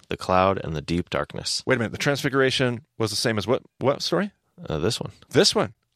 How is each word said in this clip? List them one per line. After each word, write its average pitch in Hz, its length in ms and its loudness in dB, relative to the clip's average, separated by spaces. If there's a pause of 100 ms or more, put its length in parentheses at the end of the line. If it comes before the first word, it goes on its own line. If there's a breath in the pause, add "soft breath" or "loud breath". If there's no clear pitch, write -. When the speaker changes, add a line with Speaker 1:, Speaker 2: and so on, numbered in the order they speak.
Speaker 1:
the 85 80 -6
cloud, 92 460 4
and 80 120 -6
the 76 60 -6
deep 85 300 -2
darkness." - 560 -4
Speaker 2:
Wait 131 80 4
a - 20 2
minute. 113 140 -2
The - 80 -8
transfiguration 131 840 0 (160)
was 110 140 -2
the 104 40 -6
same 113 220 0
as 98 80 -2
what, 120 160 2 (160)
what - 240 0
story? 190 300 -2 (360)
Speaker 1:
Uh, 78 120 -2
this 95 200 0
one. - 120 -10 (180)
Speaker 2:
This 170 240 4
one. 190 220 0 (200)